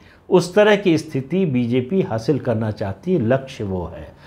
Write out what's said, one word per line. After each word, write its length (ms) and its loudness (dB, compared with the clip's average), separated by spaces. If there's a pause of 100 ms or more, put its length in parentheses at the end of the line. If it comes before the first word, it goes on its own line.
(300)
उस 260 2
तरह 200 6
की 220 2
स्थिति 480 -4
बीजेपी 560 0
हासिल 380 -2
करना 320 -2
चाहती 420 -4
है, 60 2
लक्ष्य 440 -2
वो 240 -4
है। 200 -14 (200)